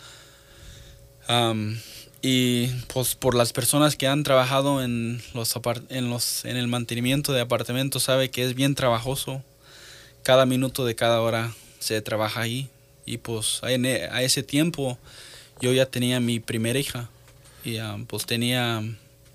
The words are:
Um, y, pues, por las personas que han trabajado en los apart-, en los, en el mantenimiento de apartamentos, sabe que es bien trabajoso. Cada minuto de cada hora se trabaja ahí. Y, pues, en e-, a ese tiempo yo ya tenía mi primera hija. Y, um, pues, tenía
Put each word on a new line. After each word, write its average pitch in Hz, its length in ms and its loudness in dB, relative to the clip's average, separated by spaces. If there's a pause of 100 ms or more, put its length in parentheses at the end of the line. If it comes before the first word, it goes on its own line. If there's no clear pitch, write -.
(1300)
Um, 113 480 0 (460)
y, 127 440 2 (260)
pues, 127 220 0
por 127 200 2
las 120 180 4
personas 147 420 4
que 135 120 -2
han 143 160 2
trabajado 135 600 2
en 120 380 -2 (120)
los 113 220 -4
apart-, 113 340 -4
en 127 200 -4
los, - 360 -4
en 120 120 -4
el 123 100 -2
mantenimiento 123 680 0
de 127 80 2
apartamentos, 123 640 0
sabe 131 260 2
que 123 140 -2
es 127 100 0
bien 139 220 2
trabajoso. 131 680 -2 (800)
Cada 131 220 8
minuto 127 400 0
de 117 100 0
cada 117 260 2
hora 113 300 0 (280)
se 110 220 -2
trabaja 107 400 -2
ahí. 123 280 -2 (380)
Y, 117 100 -4
pues, 113 460 -4
en 123 220 0
e-, 127 200 0
a 113 160 -4
ese 131 220 0
tiempo 143 560 0 (600)
yo 127 120 2
ya 131 140 4
tenía 123 320 0
mi 120 200 2
primera 117 380 -2
hija. 127 320 -4 (540)
Y, 113 160 -4
um, 107 260 -8
pues, 107 220 -6
tenía 117 560 0 (520)